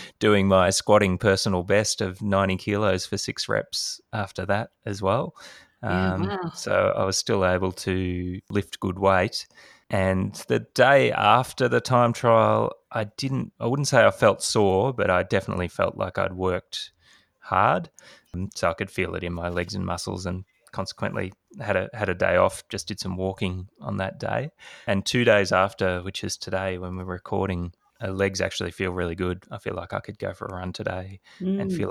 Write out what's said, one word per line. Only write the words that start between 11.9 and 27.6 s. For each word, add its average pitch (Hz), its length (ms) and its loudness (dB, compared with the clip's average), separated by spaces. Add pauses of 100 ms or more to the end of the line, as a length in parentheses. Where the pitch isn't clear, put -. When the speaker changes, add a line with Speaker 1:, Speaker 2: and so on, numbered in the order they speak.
Speaker 1:
trial, 110 600 4 (180)
I 113 120 -4 (120)
didn't, 131 440 -6
I 117 80 -4
wouldn't 139 200 0
say 120 160 6
I 104 60 8
felt 101 320 4
sore, 104 500 2
but 101 200 0
I 90 100 4
definitely 90 460 -2
felt 87 280 -2
like 95 220 -6
I'd 95 160 -2
worked 92 580 -4 (480)
hard. 131 520 2 (420)
Um, 95 220 -6
so 87 160 0
I - 20 -10
could 95 180 -6
feel 90 240 -4
it 85 80 -6
in 87 100 -6
my 85 160 -6
legs 87 260 -4
and 92 100 -4
muscles 92 400 -6
and 92 180 -6 (280)
consequently 101 600 -8 (300)
had 104 140 -2
a, 92 180 -2
had 107 160 -4
a 90 60 -2
day 90 220 2
off, 92 320 0
just - 180 -8
did - 120 -8
some 92 160 -6
walking 95 540 -4 (100)
on 104 180 -8
that 95 220 -6
day. 113 300 -4 (380)
And 98 180 0
two 123 180 0
days 104 280 4
after, 92 500 0
which 95 220 -10
is - 140 -6
today 95 420 -4
when 90 180 -8
we're 92 80 -8
recording, 92 640 -4 (280)